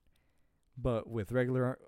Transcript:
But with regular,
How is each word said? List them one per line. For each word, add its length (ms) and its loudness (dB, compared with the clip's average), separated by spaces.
But 300 0
with 220 -4
regular, 580 2